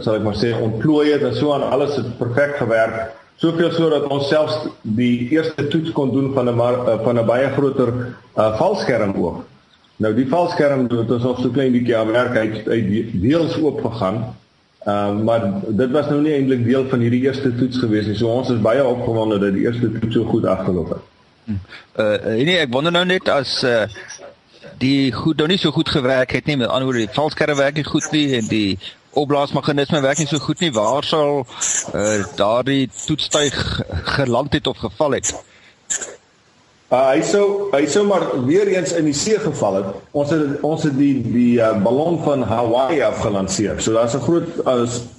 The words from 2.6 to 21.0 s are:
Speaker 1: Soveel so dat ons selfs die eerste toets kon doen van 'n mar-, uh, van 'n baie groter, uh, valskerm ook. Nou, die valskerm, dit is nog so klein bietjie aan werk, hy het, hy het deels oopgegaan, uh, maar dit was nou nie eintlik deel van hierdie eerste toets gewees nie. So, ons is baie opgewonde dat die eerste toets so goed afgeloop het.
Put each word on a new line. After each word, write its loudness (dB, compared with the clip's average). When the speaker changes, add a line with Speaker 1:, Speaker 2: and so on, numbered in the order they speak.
Speaker 1:
Soveel 2
so 2
dat 0
ons -2
selfs 0
die 0
eerste 0
toets -2
kon 0
doen 0
van 0
'n 0
mar-, 0
uh, 2
van 2
'n 2
baie 2
groter, 0
uh, 2
valskerm 0
ook. -2
Nou, 0
die 0
valskerm, 2
dit -2
is 0
nog -2
so 0
klein 2
bietjie 2
aan 0
werk, 2
hy 2
het, -6
hy 0
het -2
deels 2
oopgegaan, -2
uh, 0
maar 0
dit 0
was 0
nou 0
nie 2
eintlik 2
deel 2
van 0
hierdie 2
eerste 0
toets -2
gewees 0
nie. -2
So, 0
ons 0
is 0
baie 4
opgewonde 0
dat 2
die 0
eerste 0
toets -2
so 2
goed 0
afgeloop 0
het. -10